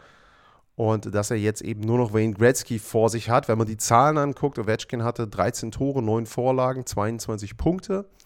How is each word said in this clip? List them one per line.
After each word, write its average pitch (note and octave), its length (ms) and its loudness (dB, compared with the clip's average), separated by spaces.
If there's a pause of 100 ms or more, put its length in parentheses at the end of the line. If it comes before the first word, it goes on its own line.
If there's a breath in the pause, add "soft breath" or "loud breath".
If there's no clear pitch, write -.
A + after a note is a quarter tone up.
(760 soft breath)
und G#2+ 380 0
dass G#2 160 0
er A#2+ 60 0
jetzt G#2+ 240 0
eben G#2+ 220 -6
nur A2+ 160 2
noch A2 160 0
Wayne A2 180 2
Gretzky A#2 460 2
vor A2 320 2
sich A2 180 -6
hat. B2 200 2
Wenn A2+ 100 2
man A2+ 80 2
die G#2+ 100 -8
Zahlen C3+ 400 4
anguckt, C#3+ 420 -2
Ovechkin A2+ 460 -2
hatte A#2 240 -2
dreizehn G#2+ 440 -2
Tore, C3+ 300 -2
neun A2+ 220 0
Vorlagen, B2+ 640 0
zweiundzwanzig G#2+ 720 -4
Punkte F#3+ 500 -2 (180 soft breath)